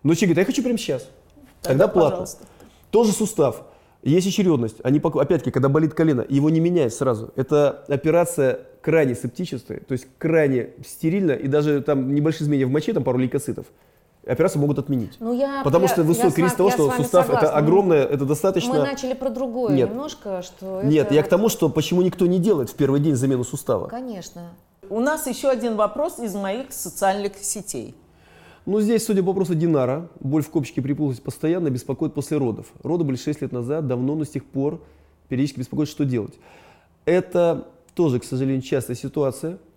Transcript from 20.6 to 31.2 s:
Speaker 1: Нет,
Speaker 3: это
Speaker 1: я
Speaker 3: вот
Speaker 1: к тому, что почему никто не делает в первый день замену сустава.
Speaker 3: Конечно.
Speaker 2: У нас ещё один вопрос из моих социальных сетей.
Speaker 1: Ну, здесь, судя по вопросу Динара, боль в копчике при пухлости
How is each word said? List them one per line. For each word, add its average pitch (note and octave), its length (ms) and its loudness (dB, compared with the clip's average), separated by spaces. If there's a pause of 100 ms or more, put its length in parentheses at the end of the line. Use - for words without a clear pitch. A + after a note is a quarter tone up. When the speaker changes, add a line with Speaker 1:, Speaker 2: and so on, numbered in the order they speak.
Speaker 1:
Нет, D3 240 2
Speaker 3:
это C#3+ 80 0
Speaker 1:
я D3+ 60 6
Speaker 3:
вот - 60 -2
Speaker 1:
к - 40 -10
тому, G#3 180 2
что - 200 0
почему F3 340 0
никто F3+ 240 0
не F3+ 100 2
делает E3+ 320 0
в - 60 -16
первый C#3 260 2
день D3 140 2
замену B2 280 0
сустава. A#2+ 440 -4
Speaker 3:
Конечно. G3 640 -12 (360)
Speaker 2:
У G#3+ 120 -6
нас D4+ 260 -2
ещё C4+ 240 -2
один A#3 260 -2
вопрос G#3+ 440 -2
из G#3+ 160 -6
моих G3+ 360 -6
социальных G3 600 -2 (100)
сетей. B2 540 -10 (720)
Speaker 1:
Ну, G#3 140 2
здесь, A3+ 240 2
судя G3 160 2
по F3+ 60 0
вопросу F#3 260 0
Динара, D#3 560 0 (100)
боль D3 220 0
в - 80 -6
копчике C#3 320 -2
при C3 120 -4
пухлости C3+ 280 -4